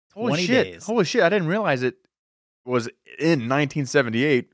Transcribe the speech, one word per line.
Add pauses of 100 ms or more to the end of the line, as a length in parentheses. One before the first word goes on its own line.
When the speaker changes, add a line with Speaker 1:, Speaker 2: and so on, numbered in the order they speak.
(140)
Speaker 1:
Holy
Speaker 2:
Twenty
Speaker 1:
shit.
Speaker 2:
days.
Speaker 1:
Holy
shit,
I
didn't
realize
it (680)
was (300)
in
nineteen
seventy-eight